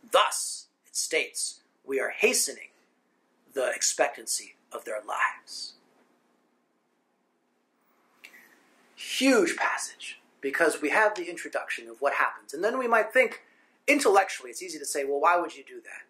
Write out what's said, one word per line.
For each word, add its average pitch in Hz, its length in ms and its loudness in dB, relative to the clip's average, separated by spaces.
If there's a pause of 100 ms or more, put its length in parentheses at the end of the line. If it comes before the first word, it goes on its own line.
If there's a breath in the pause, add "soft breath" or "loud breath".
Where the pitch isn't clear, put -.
Thus, - 580 0 (200)
it - 80 -20
states, - 640 -4 (240)
we 135 160 -4
are 113 120 -4
hastening 147 580 0 (840)
the 127 180 -2
expectancy - 840 -2 (160)
of 113 140 -12
their 107 200 -6
lives. - 680 -6 (3250 loud breath)
Huge 240 600 4
passage, - 640 -6 (220)
because 147 400 2
we 147 80 0
have 208 260 4
the 175 140 -8
introduction 131 580 -8
of 113 140 -12
what 139 120 2
happens. - 400 -2
And 165 100 -6
then 240 140 0
we 247 100 -2
might 220 240 4
think, 254 300 2 (460 soft breath)
intellectually, 196 640 4
it's - 100 -12
easy 165 180 -12
to 139 60 -10
say, 139 180 -4
"Well, 143 160 -2
why 165 180 6
would 165 180 -2
you - 80 -18
do - 180 -18
that?" - 280 -18